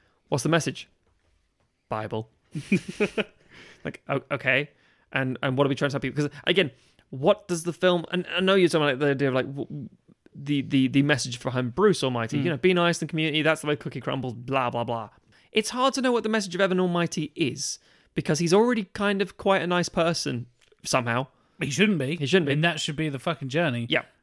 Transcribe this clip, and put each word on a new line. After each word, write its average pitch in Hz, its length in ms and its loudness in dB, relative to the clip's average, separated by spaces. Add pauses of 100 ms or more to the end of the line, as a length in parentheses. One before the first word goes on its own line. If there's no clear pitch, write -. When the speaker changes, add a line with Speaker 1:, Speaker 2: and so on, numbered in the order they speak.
(280)
Speaker 1:
What's 143 160 -2
the 151 60 0
message? 156 400 -2 (1000)
Bible. 110 400 -6 (240)
<laughs> - 160 -8 (1160)
Like, - 240 -10
o-, 139 220 -2
okay. 131 400 0 (400)
And, 131 320 -4
and 135 120 0
what 139 120 4
are - 20 2
we 139 60 -2
trying 143 140 0
to 131 40 -8
tell 139 60 -2
people? 139 240 -4
'Cause, 143 80 -4 (140)
again, 180 260 2 (400)
what 139 360 0
does 165 180 -4
the 175 60 -4
film, 180 400 2
and 180 140 -2 (100)
I 180 40 -2
know 190 160 4
you're 180 120 8
talking 151 220 4
about, 135 40 4
like, 127 60 -4
the 147 120 4
idea 139 160 2
of, 127 80 2
like, 131 100 2
w-, 139 220 -8
w-, 143 220 -12 (440)
the, 143 300 -2
the, 135 240 4
the 139 160 4
message 131 360 0
behind 127 360 -2
Bruce 190 280 4
Almighty, 123 360 -2
Speaker 2:
Mm. 143 60 0
Speaker 1:
you 175 40 0
know, 147 80 -2
"Be 185 160 4
nice 170 260 2
in 160 60 -6
the 143 60 -6
community, 156 320 0
that's 156 180 2
the 151 60 -8
way 147 80 2
cookie 139 260 -8
crumbles," 127 320 -4
blah, 123 380 -2
blah, 117 120 -2
blah. 113 260 -6 (420)
It's 214 180 0
hard 254 240 0
to 262 80 -4
know 254 100 2
what 233 120 0
the 220 60 -2
message 196 260 -2
of 190 60 0
Evan 185 180 2
Almighty 175 560 0
is, 143 420 -4 (380)
because 156 240 0
he's 170 160 2
already 226 300 4
kind 202 360 -2
of 202 160 -8
quite 196 240 2
a 170 60 -4
nice 175 200 0
person 151 600 -2 (360)
somehow. 123 440 -2 (340)
Speaker 3:
He - 80 -4
shouldn't 180 300 2
be. 139 160 -2
Speaker 1:
He 147 100 -4
shouldn't 156 220 2
be. 143 60 2
Speaker 3:
And 151 100 0
that 165 160 0
should 151 160 -6
be 156 140 -2
the 135 100 -6
fucking 147 300 -6
journey. 127 380 0
Speaker 1:
Yeah. 123 140 0 (220)